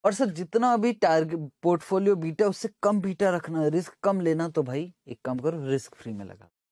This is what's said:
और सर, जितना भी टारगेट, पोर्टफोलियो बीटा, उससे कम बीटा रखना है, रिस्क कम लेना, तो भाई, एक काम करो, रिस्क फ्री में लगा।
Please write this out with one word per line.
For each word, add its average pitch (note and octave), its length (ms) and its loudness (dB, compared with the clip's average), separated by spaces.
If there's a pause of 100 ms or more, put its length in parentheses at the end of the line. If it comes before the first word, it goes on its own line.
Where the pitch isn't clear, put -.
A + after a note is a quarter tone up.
और G3+ 100 2
सर, B3+ 160 2
जितना A3+ 460 0
भी A#3 160 2
टारगेट, D#3+ 580 0 (120)
पोर्टफोलियो F#3+ 540 2
बीटा, E3 300 0
उससे G3+ 220 -2 (140)
कम G#3 180 2
बीटा F#3+ 300 0
रखना E3 300 -2
है, D3+ 100 2
रिस्क E3+ 320 -2
कम G3 180 2
लेना, E3 280 0
तो D#3 140 -2
भाई, C#3+ 320 -6 (120)
एक B2 160 -14
काम B2+ 160 -4
करो, D3 300 -4
रिस्क C3+ 260 -4
फ्री - 180 -12
में G2+ 120 -10
लगा। F#2+ 260 -20 (220)